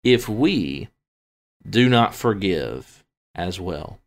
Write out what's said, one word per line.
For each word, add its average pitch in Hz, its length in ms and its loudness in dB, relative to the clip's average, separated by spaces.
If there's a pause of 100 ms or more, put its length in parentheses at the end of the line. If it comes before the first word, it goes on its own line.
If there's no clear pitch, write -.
if 123 240 4
we 107 600 -2 (760)
do 123 220 4
not 120 260 2
forgive 87 880 -2 (320)
as 90 240 -6
well. 80 480 -10